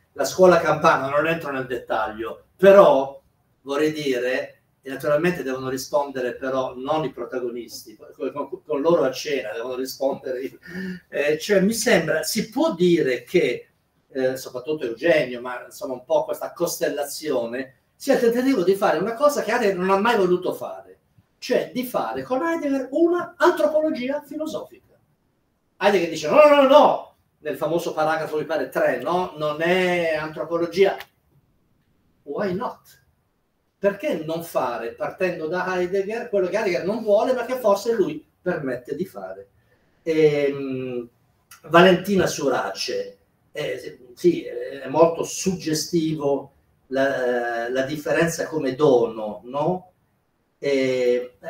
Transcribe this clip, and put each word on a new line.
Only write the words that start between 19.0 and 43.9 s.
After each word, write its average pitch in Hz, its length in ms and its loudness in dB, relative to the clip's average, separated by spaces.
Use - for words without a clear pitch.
cosa 285 260 2
che 208 100 -4
Heidegger 214 240 2
non 185 140 -2
ha 196 80 4
mai 220 200 2
voluto 175 360 2
fare, - 460 -12
cioè - 340 -2
di 247 100 -4
fare - 380 -4
con 262 240 -4
Heidegger 277 460 -2
una 339 460 2
antropologia 302 840 2
filosofica. - 720 -12
Heidegger 185 320 2
dice, 156 200 -6
"No, 208 60 2
no, 285 140 8
no, 269 60 6
no, - 480 4
nel 147 180 -6
famoso 160 360 -2
paragrafo, 156 440 -2
mi 151 80 -4
pare, 151 240 -4
tre, 147 320 0
no? 175 360 -2
Non 151 240 -4
è 175 540 0
antropologia." 160 800 0
Why 175 300 -4
not? - 500 -10
Perché 196 480 -2
non 165 180 -4
fare, 120 500 -4
partendo 160 540 -4
da 180 180 -2
Heidegger, 196 540 -2
quello 190 180 2
che 185 100 -2
Heidegger 175 280 -2
non 220 180 -2
vuole, 214 300 4
ma 240 120 -2
che 254 120 -4
forse 214 360 2
lui 175 320 0
permette 147 540 -6
di 180 100 -6
fare? - 440 -14
Ehm, 139 1080 0
Valentina 180 560 6
Surace, - 920 -4
eh, - 480 -10